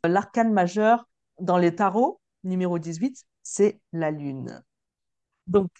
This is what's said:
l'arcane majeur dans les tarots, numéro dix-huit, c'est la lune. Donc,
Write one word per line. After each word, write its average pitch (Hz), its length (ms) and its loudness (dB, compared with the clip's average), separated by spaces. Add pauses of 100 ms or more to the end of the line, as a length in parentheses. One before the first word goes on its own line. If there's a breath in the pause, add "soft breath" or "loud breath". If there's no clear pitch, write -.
l'arcane 214 460 0
majeur 214 520 2 (340)
dans 180 180 0
les 170 180 4
tarots, 220 460 0 (220)
numéro 185 340 -2
dix-huit, 165 480 -8 (160)
c'est - 380 0 (140)
la 160 180 -2
lune. 135 520 -10 (840)
Donc, 185 220 2 (100)